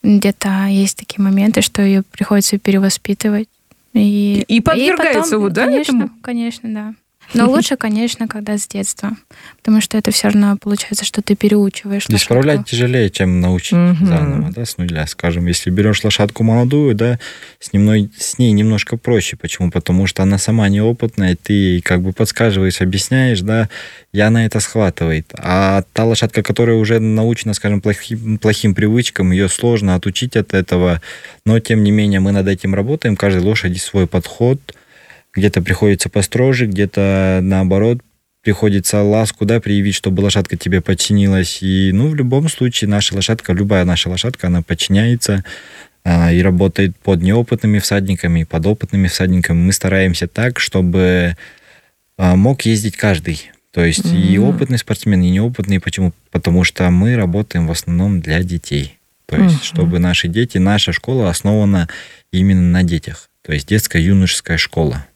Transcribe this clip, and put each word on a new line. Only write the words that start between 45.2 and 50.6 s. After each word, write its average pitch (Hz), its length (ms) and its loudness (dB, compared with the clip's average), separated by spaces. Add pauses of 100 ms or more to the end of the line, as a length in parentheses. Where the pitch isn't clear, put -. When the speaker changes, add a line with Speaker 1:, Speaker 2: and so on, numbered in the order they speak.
Speaker 3:
а, 85 280 2
и 87 100 4
работает 92 560 2
под 95 240 0
неопытными 107 560 2
всадниками, 95 600 -2
и 82 40 -2
под 82 220 -4
опытными 101 420 0
всадниками. 90 500 0
Мы 90 140 2
стараемся 95 540 0
так, 120 320 -4
чтобы, 90 800 0 (840)